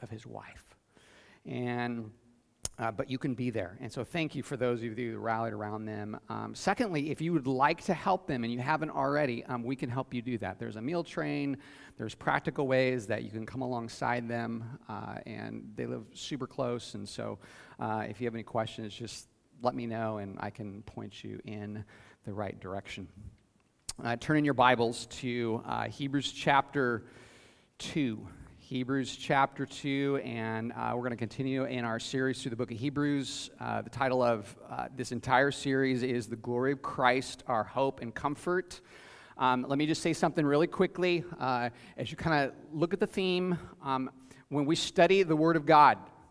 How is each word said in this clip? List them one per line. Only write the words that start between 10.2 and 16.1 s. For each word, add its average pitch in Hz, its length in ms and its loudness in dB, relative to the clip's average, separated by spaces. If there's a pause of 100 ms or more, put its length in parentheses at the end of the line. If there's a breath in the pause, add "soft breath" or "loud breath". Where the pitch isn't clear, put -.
do 120 160 -2
that. 98 180 -6
There's 113 200 -8
a 110 40 -10
meal 170 220 -2
train. 147 540 -4 (400 loud breath)
There's 110 180 -6
practical 143 500 0
ways 127 400 4
that 110 180 -2
you 107 60 -8
can 110 160 -8
come 131 160 -8
alongside 123 640 -4
them. 117 520 -6 (100)
Uh, 110 280 -8 (100)
and 110 480 -10
they 120 100 -4
live 120 280 -6